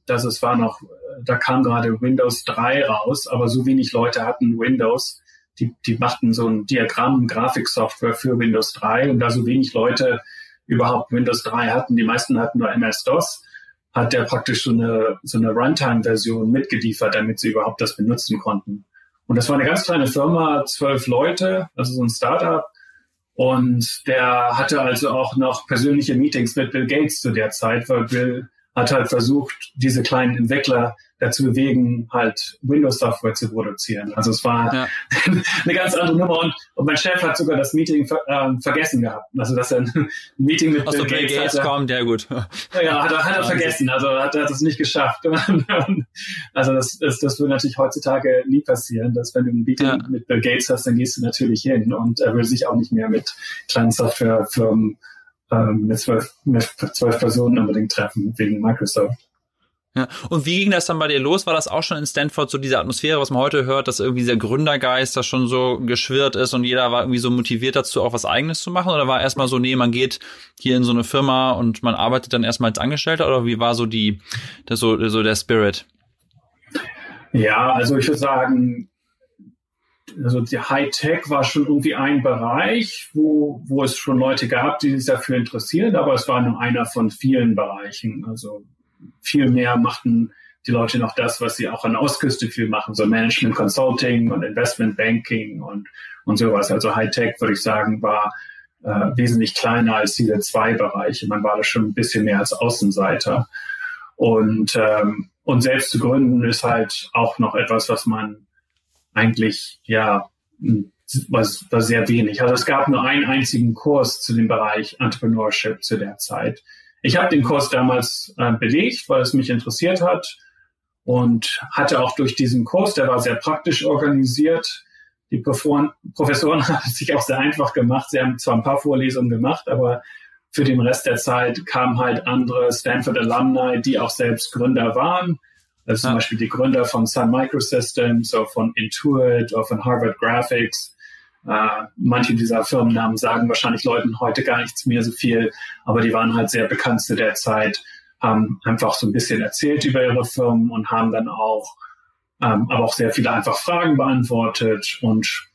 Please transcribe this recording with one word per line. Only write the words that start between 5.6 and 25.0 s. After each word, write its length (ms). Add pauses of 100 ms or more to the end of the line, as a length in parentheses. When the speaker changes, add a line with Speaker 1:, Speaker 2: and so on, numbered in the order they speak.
Speaker 1:
die 120
machten 360
so 140
ein 180
Diagramm, 640
Grafiksoftware 880
für 240
Windows 340
drei 380
und 80
da 100
so 160
wenig 280
Leute 480 (440)
überhaupt 460
Windows 320
drei 240
hatten, 280
die 80
meisten 360
hatten 180
nur 140
M 100
S 220
dos, 400 (500)
hat 200
der 100
praktisch 400
so 80
eine, 500
so 160
eine 140
Runtime-Version 960
mitgeliefert, 640
damit 260
sie 100
überhaupt 320
das 140
benutzen 440
konnten. 460 (420)
Und 80
das 140
war 100
eine 80
ganz 160
kleine 240
Firma, 580
zwölf 400
Leute, 720
also 180
so 100
ein 60
Startup. 560 (680)
Und 720
der 500
hatte 240
also 280